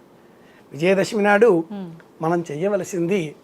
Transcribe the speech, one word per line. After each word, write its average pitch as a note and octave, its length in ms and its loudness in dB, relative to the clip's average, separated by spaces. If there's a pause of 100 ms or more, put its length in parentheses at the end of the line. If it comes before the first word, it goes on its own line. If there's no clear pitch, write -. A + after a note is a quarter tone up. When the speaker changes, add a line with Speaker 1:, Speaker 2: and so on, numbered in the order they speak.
(720)
Speaker 1:
విజయదశమి F#3+ 500 0
నాడు G3+ 500 4
Speaker 2:
హ్మ్. F#3+ 180 -12 (320)
Speaker 1:
మనం E3+ 280 0
చెయ్యవలసింది E3+ 920 -4